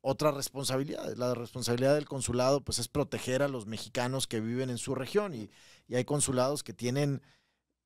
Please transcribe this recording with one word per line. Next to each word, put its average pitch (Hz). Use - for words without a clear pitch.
otra 147
responsabilidad. 135
La 123
responsabilidad 120
del 147
consulado, 127
pues, -
es 117
proteger 131
a 143
los 120
mexicanos 123
que 113
viven 123
en 117
su 135
región 180
y, 107
y 113
hay 123
consulados 139
que 113
tienen, 135